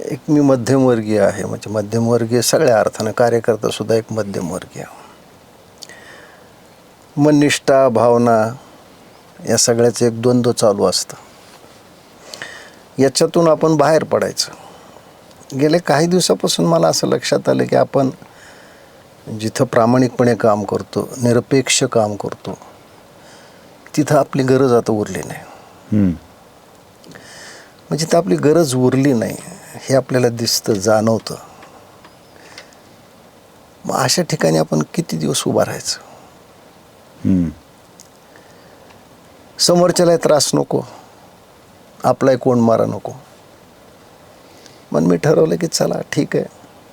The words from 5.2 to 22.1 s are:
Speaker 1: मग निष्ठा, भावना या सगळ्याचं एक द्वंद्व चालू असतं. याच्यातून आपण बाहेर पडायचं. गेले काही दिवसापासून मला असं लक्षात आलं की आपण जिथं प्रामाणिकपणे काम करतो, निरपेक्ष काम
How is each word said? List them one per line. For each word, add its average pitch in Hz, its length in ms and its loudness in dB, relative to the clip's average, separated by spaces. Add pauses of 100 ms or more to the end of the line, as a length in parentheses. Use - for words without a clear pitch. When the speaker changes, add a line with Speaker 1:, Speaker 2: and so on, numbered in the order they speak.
Speaker 1:
मग 151 140 4
निष्ठा, 139 580 2
भावना 117 680 2 (960)
या 117 80 2
सगळ्याचं 117 480 2
एक 113 160 -2
द्वंद्व 123 300 2
चालू 101 340 0
असतं. - 320 -4 (1800)
याच्यातून 165 480 2
आपण 160 280 4
बाहेर 147 280 2
पडायचं. - 480 -4 (1040)
गेले 151 200 2
काही 165 300 0
दिवसापासून 180 580 0
मला 165 220 2
असं - 200 0
लक्षात 135 420 -2
आलं 131 140 0
की 123 120 -2
आपण 131 340 0 (1300)
जिथं 110 240 -2
प्रामाणिकपणे 123 680 2
काम 104 280 2
करतो, 101 460 -6 (140)
निरपेक्ष 120 600 0
काम 107 320 0